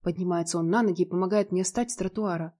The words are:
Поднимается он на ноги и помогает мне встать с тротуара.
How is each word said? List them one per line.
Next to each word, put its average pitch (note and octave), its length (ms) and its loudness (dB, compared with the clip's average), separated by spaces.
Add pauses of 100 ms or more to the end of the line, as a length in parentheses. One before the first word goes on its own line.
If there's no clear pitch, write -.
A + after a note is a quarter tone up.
Поднимается F3 580 -2
он E3 100 2
на A3 140 4
ноги F3+ 200 2
и E3+ 60 0
помогает F#3+ 440 0
мне F#3 100 0
встать A#3+ 300 -2
с - 40 -8
тротуара. F#3 640 -4